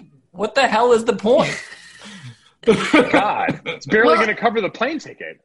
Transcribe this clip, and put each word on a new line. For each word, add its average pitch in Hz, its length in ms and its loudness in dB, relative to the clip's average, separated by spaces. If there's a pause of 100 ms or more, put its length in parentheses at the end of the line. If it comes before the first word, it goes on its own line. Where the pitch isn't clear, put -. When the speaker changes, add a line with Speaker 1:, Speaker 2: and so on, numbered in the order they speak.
(320)
Speaker 1:
what 196 220 -6
the 262 140 4
hell 233 240 4
is 226 120 4
the 233 120 0
point? 214 440 0 (1000)
<laughs> - 0 -
Speaker 2:
God, - 1040 0
it's - 220 -10
barely 220 240 4
Speaker 3:
Well, - 100 4
Speaker 2:
gonna 208 160 -2
cover 226 240 -2
the 180 100 -2
plane 277 300 -4
ticket. - 440 -16